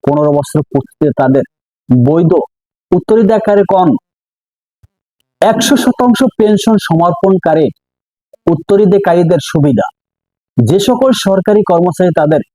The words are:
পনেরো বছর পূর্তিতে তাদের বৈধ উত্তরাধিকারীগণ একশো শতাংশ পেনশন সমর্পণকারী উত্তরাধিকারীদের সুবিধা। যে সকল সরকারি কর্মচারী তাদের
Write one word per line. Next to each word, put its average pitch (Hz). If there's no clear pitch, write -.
পনেরো 147
বছর 143
পূর্তিতে -
তাদের 131
বৈধ 151
উত্তরাধিকারীগণ 202
একশো 226
শতাংশ 247
পেনশন 214
সমর্পণকারী 170
উত্তরাধিকারীদের 175
সুবিধা। 143
যে 127
সকল 262
সরকারি 202
কর্মচারী 175
তাদের 156